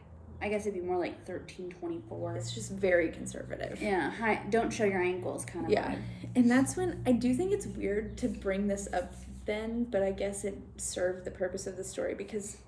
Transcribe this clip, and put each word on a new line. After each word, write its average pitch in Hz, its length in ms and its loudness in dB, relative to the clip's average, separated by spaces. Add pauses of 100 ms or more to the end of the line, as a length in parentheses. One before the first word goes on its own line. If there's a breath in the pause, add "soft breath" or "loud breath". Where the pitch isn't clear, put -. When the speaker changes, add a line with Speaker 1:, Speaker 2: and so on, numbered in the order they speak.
(400)
Speaker 1:
I 208 80 -4
guess 208 180 0
it'd 202 140 0
be 175 60 -4
more 180 120 0
like - 260 -2
thirteen 180 460 -8
twenty-four. 175 640 -6
Speaker 2:
It's - 160 -4
just 208 200 -6
very 180 380 6
conservative. - 720 -6
Speaker 1:
Yeah, 185 280 2
hi, 208 400 0
don't 226 220 4
show 220 120 2
your 190 180 4
ankles 180 420 0
kind - 220 -4
of - 60 2
Speaker 2:
Yeah. - 220 4
Speaker 1:
vibe. - 40 -4 (380 loud breath)
Speaker 2:
And 240 140 10
that's 269 260 6
when, 370 300 0
I 254 60 8
do 247 220 4
think 370 180 2
it's 392 140 0
weird 208 520 -2
to 240 100 2
bring 202 380 0
this 196 260 0
up 180 220 -2 (320)
then, 220 380 -2
but 196 180 2
I 196 100 4
guess 202 320 -4
it 190 140 -4 (180)
served 185 480 -2
the - 60 -6
purpose 190 360 -2
of 190 100 -6
the 190 80 -6
story 226 300 -4
because 196 540 -6